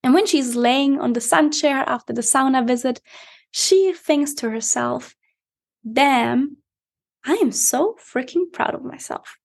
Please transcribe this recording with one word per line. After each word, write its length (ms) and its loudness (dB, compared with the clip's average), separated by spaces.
And 100 2
when 120 4
she's 300 0
laying 440 2
on 140 -2
the 80 -2
sun 300 2
chair 360 0
after 260 -6
the 80 -4
sauna 440 2
visit, 360 -2
she 420 2
thinks 420 -2
to 140 -4
herself, 680 -4
"Damn, 680 2
I 100 0
am 160 0
so 480 0
freaking 520 -4
proud 240 -4
of 80 -14
myself." 600 -14